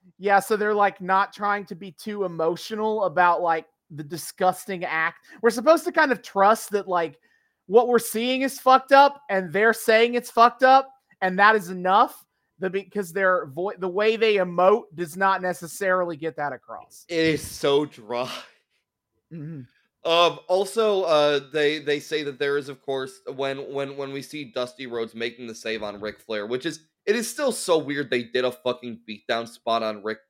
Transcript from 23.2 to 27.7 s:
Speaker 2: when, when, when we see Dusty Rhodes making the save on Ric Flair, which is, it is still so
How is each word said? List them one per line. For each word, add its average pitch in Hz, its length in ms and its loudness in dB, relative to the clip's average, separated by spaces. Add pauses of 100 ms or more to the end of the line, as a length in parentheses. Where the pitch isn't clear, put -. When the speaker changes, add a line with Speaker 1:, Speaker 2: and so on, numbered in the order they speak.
Speaker 2:
when, 135 240 -6 (140)
when, 139 240 -6
when 139 160 -8
we 139 100 -10
see 147 300 -14
Dusty 127 340 -8
Rhodes 117 280 -6
making 117 320 -8
the 113 80 -14
save 113 280 -8
on 101 180 -10
Ric 104 200 -10
Flair, 104 260 -6
which 127 200 -6
is, 156 140 -8 (260)
it 214 100 0
is 233 120 -4
still 285 240 -2
so 170 260 0